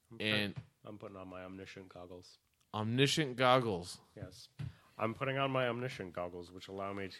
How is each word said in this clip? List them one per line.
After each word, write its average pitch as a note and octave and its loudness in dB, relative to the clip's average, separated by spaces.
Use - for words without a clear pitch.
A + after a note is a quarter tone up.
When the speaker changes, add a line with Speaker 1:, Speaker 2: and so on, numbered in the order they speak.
Speaker 1:
I'm A2+ -16
put-, G#2 -2
Speaker 2:
And G#2+ 2
Speaker 1:
I'm G#2+ -12
putting G2+ -12
on F#2 -12
my F#2 -10
omniscient F#2+ -12
goggles. F2+ -16
Speaker 2:
Omniscient B2+ 4
goggles. A#2 6
Speaker 1:
Yes. G2 -14
I'm A2 2
putting C3+ 0
on C#3 4
my C3 4
omniscient A#2 -4
goggles, F2 -6
which F#2 -14
allow G2 -4
me G2 -4